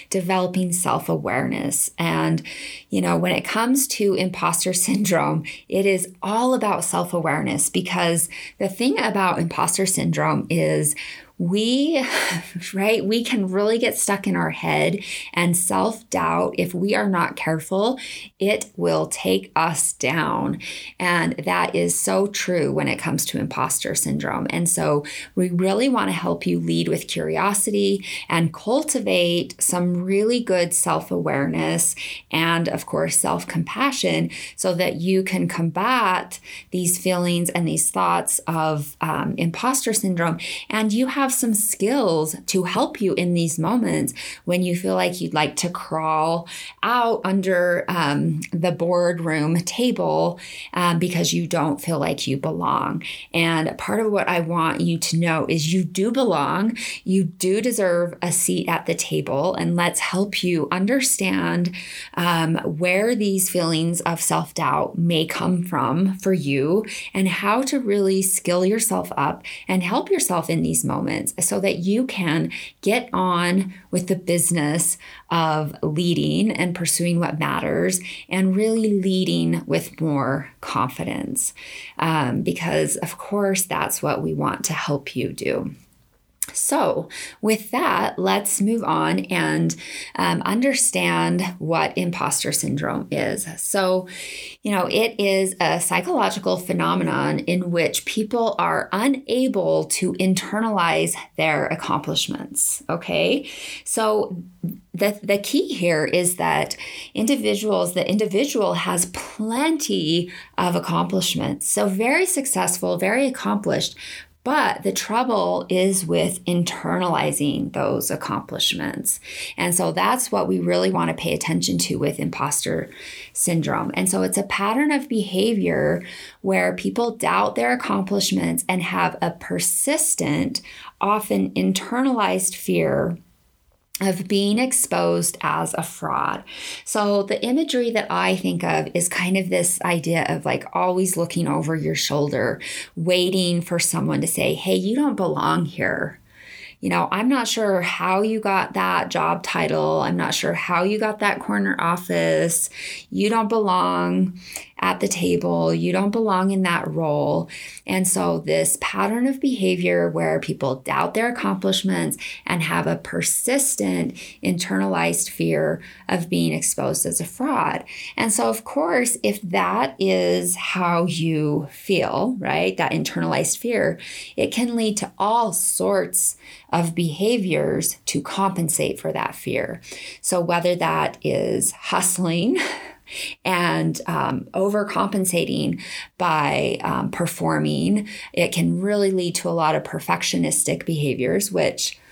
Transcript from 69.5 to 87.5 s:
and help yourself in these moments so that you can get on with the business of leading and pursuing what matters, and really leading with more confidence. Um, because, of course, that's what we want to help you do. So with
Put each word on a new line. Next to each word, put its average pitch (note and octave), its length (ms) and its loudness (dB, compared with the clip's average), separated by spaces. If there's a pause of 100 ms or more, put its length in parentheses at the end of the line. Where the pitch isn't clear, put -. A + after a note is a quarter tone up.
and F#3 140 2
help A#3+ 300 0
yourself F3+ 380 2
in E3 120 2
these D#3+ 240 0
moments - 280 -2 (260)
so G3+ 200 0
that G3 180 2
you G3+ 280 2
can E3 460 0 (300)
get A#3 320 2
on F3+ 580 2 (200)
with F3 160 -2
the F#3+ 80 2
business E3+ 800 2 (320)
of D#3 540 2
leading D#3+ 680 2
and F3+ 240 0
pursuing E3+ 440 0
what D#3 200 0
matters, F3 600 0 (280)
and F#3+ 280 2
really A3 440 2
leading F3 640 2
with - 360 -2
more C#3+ 480 0 (100)
confidence. - 920 -4 (460)
Um, D#3 420 0
because, E3 560 0
of - 200 -6
course, G3 460 0
that's - 380 -2
what D3+ 200 0
we D#3+ 120 -2
want - 320 -2
to D#3+ 80 -2
help - 420 -4
you G#2+ 160 -2
do. - 440 -4 (760)
So - 560 0 (340)
with G#3+ 300 0